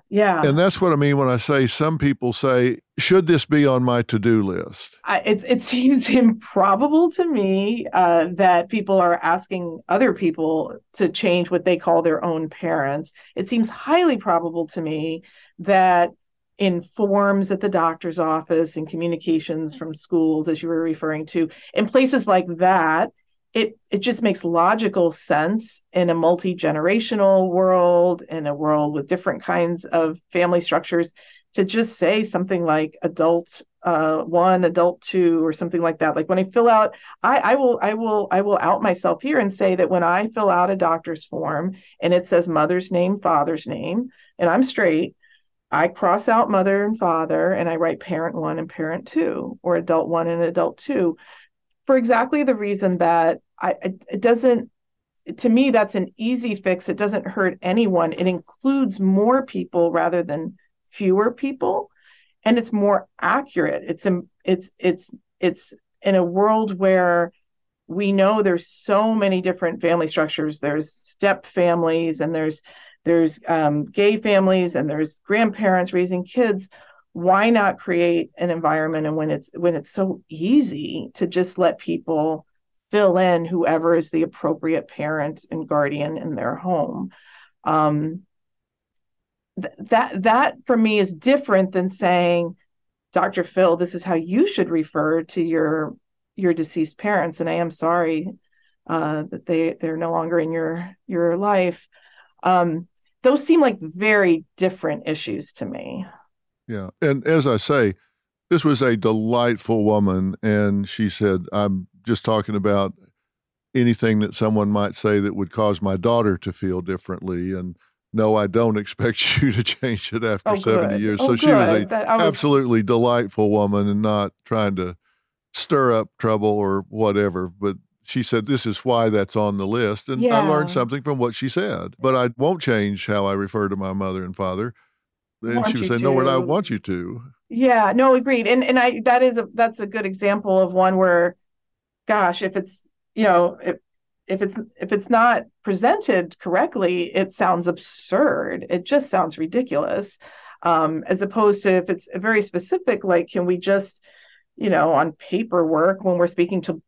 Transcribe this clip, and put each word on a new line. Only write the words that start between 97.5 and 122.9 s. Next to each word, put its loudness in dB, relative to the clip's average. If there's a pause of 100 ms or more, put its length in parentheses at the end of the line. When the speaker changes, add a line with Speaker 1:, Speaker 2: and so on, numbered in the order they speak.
Speaker 1:
am -2
sorry, -2 (580)
uh, -4
that -14
they, -2
they're -6
no -4
longer -2
in -2
your, -6 (120)
your 0
life." -2 (540)
Um, 2 (360)
those 2
seem 4
like 2
very 2 (120)
different -4
issues -8
to -10
me. -10 (600)
Speaker 2:
Yeah. -8 (120)
And 0
as 2
I 2
say, 2 (560)
this 2
was 2
a 2
delightful 0
woman, 2
and 0
she -4
said, -2
"I'm -2 (160)
just -2
talking 0
about 0 (800)
anything 2
that -2
someone 0
might -2
say 2
that -2
would -6
cause -2
my -2
daughter 0
to -8
feel -6
differently. -8
And -10 (360)
no, 2
I 0
don't 0
expect -2
<laughs> 2
you 2
to -2
change -6
it -4
after -2
Speaker 1:
Oh, 0
Speaker 2:
seventy 0
Speaker 1:
good. -2
Speaker 2:
years." -2
Speaker 1:
Oh, 2
Speaker 2:
So 2
she 4
was 4
a 2
Speaker 1:
good. -6
That -4
I 2
was 4
Speaker 2:
absolutely 2
delightful 0